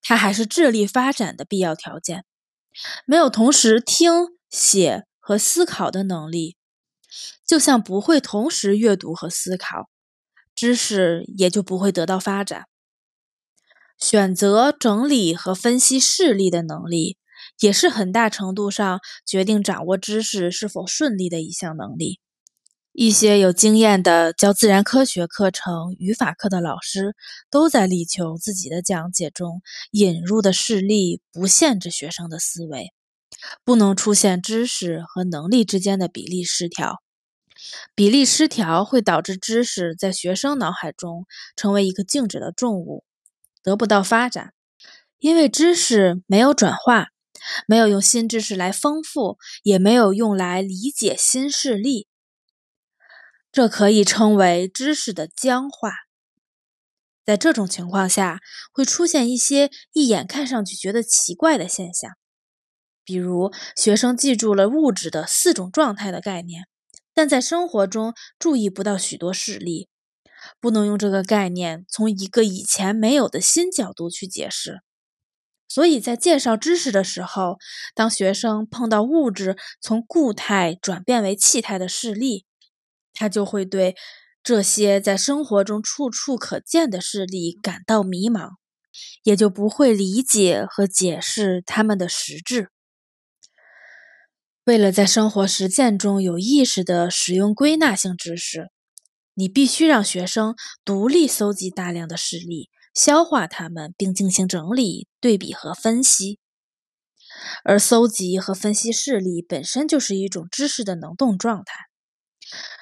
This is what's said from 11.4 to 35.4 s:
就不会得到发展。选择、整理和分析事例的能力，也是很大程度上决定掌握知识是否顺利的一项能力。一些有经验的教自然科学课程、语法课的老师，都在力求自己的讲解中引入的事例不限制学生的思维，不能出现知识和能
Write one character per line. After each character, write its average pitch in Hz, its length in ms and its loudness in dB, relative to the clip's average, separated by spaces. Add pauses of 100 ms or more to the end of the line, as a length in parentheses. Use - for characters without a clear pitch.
就 202 140 -2
不 185 160 -4
会 196 120 2
得 180 140 0
到 185 140 -2
发 196 240 -4
展。 - 240 -10 (1300)
选 190 380 2
择、 214 360 4
整 240 380 0
理 196 260 2
和 185 200 -6
分 240 240 0
析 262 200 2
事 269 360 2
例 190 160 2
的 170 100 0
能 165 260 -10
力， 170 300 -4 (440)
也 202 120 4
是 - 160 4
很 214 220 -4
大 226 180 2
程 190 240 -8
度 202 160 -4
上 196 300 -2 (260)
决 190 180 0
定 208 200 0
掌 190 240 -4
握 185 100 0
知 214 240 -4
识 190 300 -4
是 208 160 -6
否 185 180 -10
顺 233 320 -2
利 180 120 -4
的 165 120 -6
一 160 100 -10
项 165 240 -10
能 127 220 -10
力。 165 220 -6 (720)
一 226 180 2
些 208 260 6
有 190 160 6
经 214 240 6
验 214 240 6
的 170 320 4
教 202 180 4
自 208 160 4
然 202 160 6
科 269 220 4
学 175 220 -4
课 190 240 0
程、 175 480 -8
语 196 160 -2
法 165 180 -2
课 - 160 -4
的 185 100 0
老 170 220 -4
师， 196 340 -6 (360)
都 302 180 4
在 226 160 4
力 185 180 0
求 165 340 -6
自 196 180 -8
己 180 140 -10
的 165 120 -6
讲 180 300 -4
解 175 180 -4
中 175 320 -10 (300)
引 180 320 2
入 208 180 0
的 196 100 4
事 196 300 0
例 190 400 0 (100)
不 175 140 -4
限 233 340 4
制 175 120 -10
学 151 180 -8
生 170 180 -10
的 160 120 -10
思 165 260 -8
维， 135 260 -10 (720)
不 247 120 4
能 202 200 6
出 208 200 2
现 185 260 2
知 220 240 -2
识 170 420 -6
和 180 160 -6
能 165 240 -6